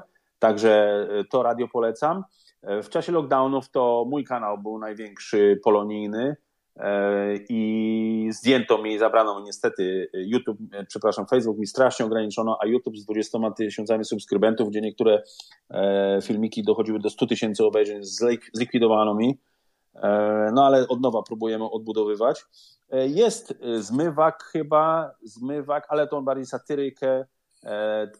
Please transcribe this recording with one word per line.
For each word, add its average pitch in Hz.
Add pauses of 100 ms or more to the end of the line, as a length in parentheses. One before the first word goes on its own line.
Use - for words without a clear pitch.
(400)
także, 110 (480)
e, 98
to 127
radio 117
polecam. 139 (380)
E, 101
w -
czasie 175
lockdownów 135
to 120
mój 143
kanał 107
był 107
największy 104
polonijny, 107 (400)
e, 101 (140)
i 110
zdjęto 117
mi, 107
zabrano 110
mi 101
niestety 95
YouTube, 104 (160)
e, 101
przepraszam, 104
Facebook 113
mi 104
strasznie 127
ograniczono, 110
a 107
YouTube 117
z 104
dwudziestoma 107
tysiącami 107
subskrybentów, 107
gdzie 107
niektóre, 107 (460)
e, 98
filmiki 110
dochodziły 107
do 104
stu -
tysięcy 107
obejrzeń, 104
zlik-, 117
zlikwidowano 110
mi. 123 (560)
E, 107
no 135
ale 131
od 123
nowa 120
próbujemy 110
odbudowywać. 110 (460)
E, 131
jest, 208 (100)
e, 117
Zmywak 151
chyba, 156 (120)
Zmywak, 139
ale 151
to 147
on 135
bardziej 135
satyrykę. 135 (380)
E, 107